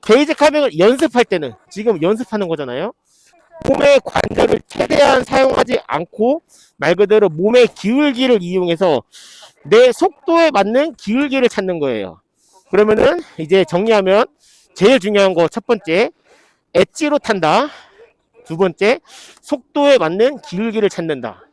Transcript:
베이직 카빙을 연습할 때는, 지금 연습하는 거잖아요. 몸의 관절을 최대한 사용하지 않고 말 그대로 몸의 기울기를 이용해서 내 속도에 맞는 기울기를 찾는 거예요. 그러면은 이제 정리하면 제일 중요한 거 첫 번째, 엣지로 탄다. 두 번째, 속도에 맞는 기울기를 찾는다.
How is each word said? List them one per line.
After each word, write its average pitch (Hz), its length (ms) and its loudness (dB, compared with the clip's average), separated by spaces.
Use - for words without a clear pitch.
베이직 285 300 2
카빙을 285 420 0
연습할 240 460 2
때는, 147 300 -6
지금 214 320 -4
연습하는 208 460 -2
거잖아요. 151 440 -6
몸의 277 360 2
관절을 - 640 -2
최대한 277 560 0
사용하지 269 640 0
않고 214 560 -4
말 151 180 0
그대로 202 340 2
몸의 208 400 2
기울기를 254 760 0
이용해서 175 600 -2
내 233 280 6
속도에 330 600 0
맞는 233 440 0
기울기를 254 520 -2
찾는 185 320 -4
거예요. 107 400 -6
그러면은 214 500 2
이제 165 260 2
정리하면 202 640 2
제일 226 260 0
중요한 196 340 0
거 165 140 2
첫 - 180 -10
번째, 208 440 -2
엣지로 - 440 0
탄다. 202 500 0
두 165 120 -10
번째, 196 440 0
속도에 285 580 0
맞는 202 440 0
기울기를 214 460 -4
찾는다. 139 540 -8